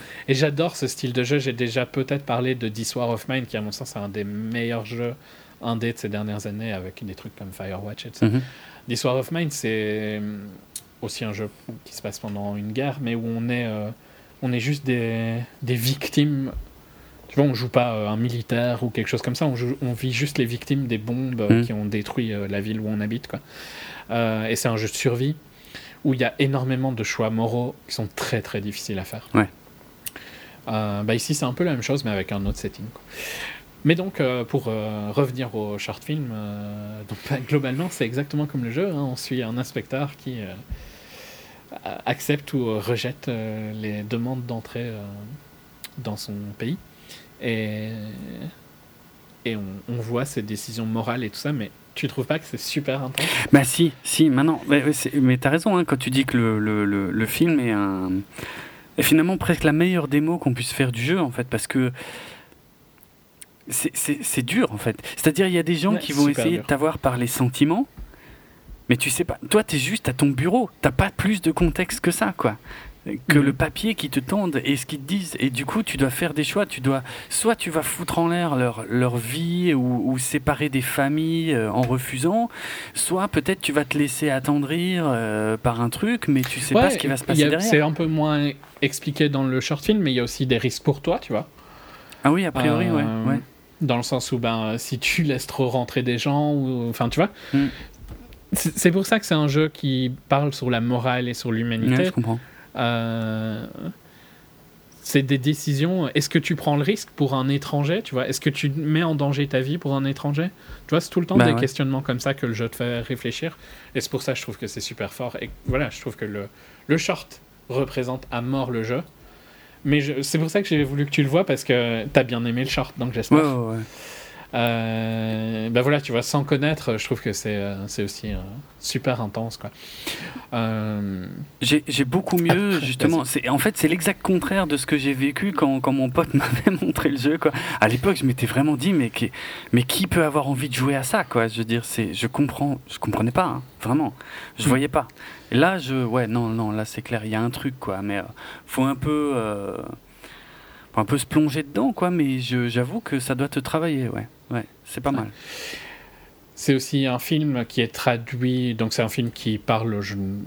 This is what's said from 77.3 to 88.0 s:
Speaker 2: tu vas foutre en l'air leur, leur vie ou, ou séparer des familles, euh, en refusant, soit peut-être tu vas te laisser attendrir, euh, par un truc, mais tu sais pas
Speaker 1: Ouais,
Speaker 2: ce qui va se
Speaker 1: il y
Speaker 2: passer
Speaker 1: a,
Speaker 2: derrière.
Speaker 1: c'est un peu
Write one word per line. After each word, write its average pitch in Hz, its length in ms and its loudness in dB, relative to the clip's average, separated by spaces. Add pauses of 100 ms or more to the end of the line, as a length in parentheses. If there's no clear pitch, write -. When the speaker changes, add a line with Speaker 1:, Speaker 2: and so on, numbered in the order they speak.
Speaker 2:
tu 214 140 -4
vas 160 140 0
foutre - 360 -4
en 170 100 4
l'air 170 280 2
leur, 120 320 0
leur 120 300 2
vie 170 560 0
ou, 123 360 2
ou 131 60 2
séparer 139 540 0
des 131 100 2
familles, 160 720 0
euh, 113 180 2
en 113 120 2
refusant, 131 640 2 (460)
soit 185 340 0
peut-être 175 320 0
tu - 120 -2
vas 147 120 2
te 135 140 -2
laisser 147 320 2
attendrir, 147 760 2
euh, 110 520 2
par 117 240 0
un 120 80 2
truc, 226 380 0
mais 139 120 4
tu - 200 -4
sais - 120 -2
pas 233 120 8
Speaker 1:
Ouais, - 80 6
Speaker 2:
ce 233 40 2
qui - 100 -2
va 135 120 2
se - 60 -8
Speaker 1:
il - 0 -
y - 20 -6
Speaker 2:
passer 151 160 4
Speaker 1:
a, 147 80 6
Speaker 2:
derrière. 175 200 2
Speaker 1:
c'est 147 120 8
un 156 100 4
peu 165 140 0